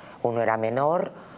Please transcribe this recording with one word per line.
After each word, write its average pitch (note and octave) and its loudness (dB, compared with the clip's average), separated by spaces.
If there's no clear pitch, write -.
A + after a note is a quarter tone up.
uno A#2 0
era A2+ 4
menor, C3 0